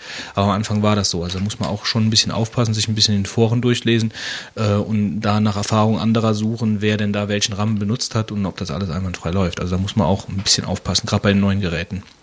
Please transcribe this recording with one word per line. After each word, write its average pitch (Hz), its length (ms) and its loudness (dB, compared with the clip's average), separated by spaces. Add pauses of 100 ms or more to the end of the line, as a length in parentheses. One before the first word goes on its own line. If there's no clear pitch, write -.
(360)
aber 101 120 4
am 101 40 4
Anfang 104 300 0
war 104 160 4
das 98 120 0
so. 85 140 -2
Also 90 140 -6
da 92 60 -2
muss 104 160 -4
man 101 100 -4
auch 104 160 -6
schon 113 200 0
ein 110 40 4
bisschen 110 240 0
aufpassen, 110 400 0
sich 107 160 -2
ein 107 60 0
bisschen 107 200 2
in 101 60 2
den 98 60 -4
Foren 117 340 2
durchlesen, 117 500 2 (440)
äh, 107 180 2
und 104 480 0
da 107 180 2
nach 107 160 2
Erfahrung 107 420 2
anderer 110 360 2
suchen, 107 480 0
wer 107 160 2
denn 104 160 0
da 104 160 -2
welchen 104 240 -2
ram 104 260 0
benutzt 104 340 -2
hat 110 200 -2
und 101 120 -2
ob 87 120 -4
das 90 140 -6
alles 92 180 -4
einwandfrei 87 420 -4
läuft. 90 300 0
Also 90 160 -2
da 95 40 0
muss 98 140 -4
man 104 100 4
auch 95 220 0
ein 92 120 -6
bisschen - 260 0
aufpassen, - 420 -2
gerade 104 160 0
bei 104 80 4
den 101 80 4
neuen 98 220 2
Geräten. 90 420 -4 (200)